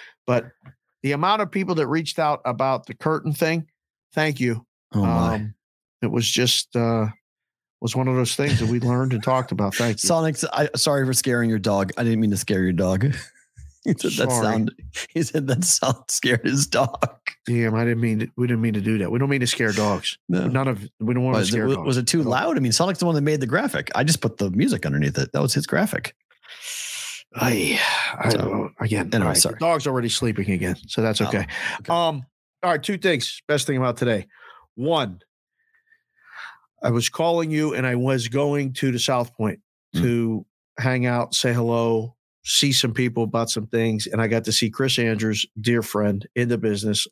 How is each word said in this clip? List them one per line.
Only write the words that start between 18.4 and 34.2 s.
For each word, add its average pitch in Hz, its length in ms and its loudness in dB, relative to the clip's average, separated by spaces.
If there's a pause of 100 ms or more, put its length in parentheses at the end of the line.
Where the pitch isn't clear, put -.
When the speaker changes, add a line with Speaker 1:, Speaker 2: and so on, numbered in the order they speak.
Speaker 1:
didn't 120 160 2
mean 113 120 2
to 104 80 0
do 110 160 2
that. 92 120 0
We 113 80 0
don't 139 120 2
mean 139 100 2
to 123 80 0
scare 110 240 0
dogs. 101 460 0 (100)
Speaker 2:
No. 92 180 0
Speaker 1:
None 131 220 0
of, 110 140 -2 (180)
we 110 140 -2
don't 123 100 0
wanna 127 140 2
Speaker 2:
Why, 107 40 2
is 95 60 0
it, 98 60 0
Speaker 1:
scare 113 160 0
Speaker 2:
wa-, 135 60 2
Speaker 1:
dogs - 100 -6
Speaker 2:
was 131 120 0
it 127 80 -2
too 170 140 0
Speaker 1:
at 147 60 0
all. 127 80 0
Speaker 2:
loud? 294 240 0
I - 20 0
mean, 120 140 2
Sonic's 180 260 0
the 175 60 0
one 165 100 4
that 143 60 2
made 151 180 2
the 131 80 -2
graphic. 175 480 0
I 120 80 2
just 160 160 2
put - 200 -4
the 98 120 0
music 117 340 0
underneath 71 320 0
it. 67 140 -2
That 73 100 0
was 135 120 2
his 143 120 0
graphic. - 500 -2 (1200)
Speaker 1:
I, 104 440 0 (400)
I 117 120 0
Speaker 2:
So, 107 80 2
Speaker 1:
don't 101 120 -2
know. 104 180 -4 (120)
Again, 104 320 -2
Speaker 2:
anyway, 113 80 2
Speaker 1:
all 87 80 2
right, 78 80 0
Speaker 2:
sorry. - 160 2
Speaker 1:
the - 60 -14
dog's 160 280 0
already 123 220 -2
sleeping 104 420 -2
again, 92 240 -2 (120)
so - 140 -4
that's 110 200 0
Speaker 2:
Oh, 104 60 2
Speaker 1:
okay. 92 180 -2 (340)
Speaker 2:
okay. - 140 -4
Speaker 1:
Um, 160 320 0 (380)
all 180 80 2
right, 160 120 0
two 202 140 -2
things. 170 500 0
Best 147 200 0
thing 139 100 0
about 123 180 0
today. 117 320 0 (480)